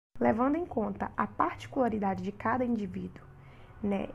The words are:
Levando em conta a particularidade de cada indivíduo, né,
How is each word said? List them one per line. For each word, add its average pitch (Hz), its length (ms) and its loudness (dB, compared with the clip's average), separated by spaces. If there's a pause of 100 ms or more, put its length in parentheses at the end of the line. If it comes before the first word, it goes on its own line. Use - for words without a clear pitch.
(200)
Levando 240 360 4
em 349 100 -2
conta 202 500 -2
a 208 120 2
particularidade 214 960 0
de 196 80 -4
cada 233 340 0
indivíduo, 190 580 -2 (580)
né, 202 320 0